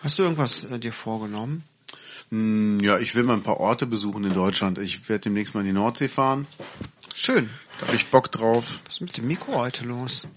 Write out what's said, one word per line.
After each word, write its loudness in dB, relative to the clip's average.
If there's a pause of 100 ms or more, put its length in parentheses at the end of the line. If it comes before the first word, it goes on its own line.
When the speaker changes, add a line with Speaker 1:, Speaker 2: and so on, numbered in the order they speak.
Speaker 1:
Hast 0
du 4
irgendwas, 2
äh, -6
dir -6
vorgenommen? -6 (680)
Speaker 2:
Hm, 2
ja, 6
ich -2
will 6
mal 4
ein 2
paar 0
Orte 2
besuchen -2
in 2
Deutschland. 2
Ich -6
werd -2
demnächst 0
mal -2
in 0
die 0
Nordsee 2
fahren. 0 (680)
Speaker 1:
Schön. 2 (320)
Speaker 2:
Da -8
hab 0
ich 0
Bock 4
drauf. 2 (200)
Speaker 1:
Was -12
ist -10
mit -8
dem -4
Mikro -4
heute -2
los? -2 (100)